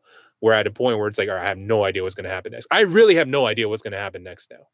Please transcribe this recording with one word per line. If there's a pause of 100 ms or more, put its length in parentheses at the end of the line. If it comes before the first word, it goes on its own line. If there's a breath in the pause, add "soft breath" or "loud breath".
(400 soft breath)
we're
at
a
point
where
it's
like,
"All
right,
I
have
no
idea
what's
gonna
happen
next."
I
really
have
no
idea
what's
gonna
happen
next
now.